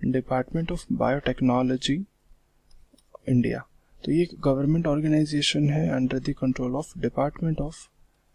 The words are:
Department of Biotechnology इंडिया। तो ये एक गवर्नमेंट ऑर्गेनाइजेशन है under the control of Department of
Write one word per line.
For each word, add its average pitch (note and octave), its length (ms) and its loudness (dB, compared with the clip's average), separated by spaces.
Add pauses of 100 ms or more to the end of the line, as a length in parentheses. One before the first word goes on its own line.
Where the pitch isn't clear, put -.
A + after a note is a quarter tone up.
(160)
Department C3 560 -2
of - 260 -4
Biotechnology B2+ 1040 0 (1300)
इंडिया। A#2 380 2 (380)
तो - 60 -2
ये E3 120 4
एक F3 60 -4 (100)
गवर्नमेंट D3 480 2
ऑर्गेनाइजेशन D3+ 840 2
है D#3 280 0
under B2+ 220 0
the C#3 140 -4
control B2+ 380 -2
of C#3 140 -4 (120)
Department D3 640 -2
of D3+ 120 -6 (600)